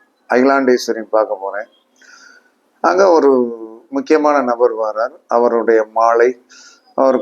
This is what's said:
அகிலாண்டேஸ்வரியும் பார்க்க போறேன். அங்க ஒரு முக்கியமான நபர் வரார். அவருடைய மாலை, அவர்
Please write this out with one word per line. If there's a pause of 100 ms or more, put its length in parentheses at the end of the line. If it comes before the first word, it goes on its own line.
(340)
அகிலாண்டேஸ்வரியும்
பார்க்க
போறேன். (1200)
அங்க (140)
ஒரு (680)
முக்கியமான (140)
நபர்
வரார். (220)
அவருடைய (160)
மாலை, (720)
அவர்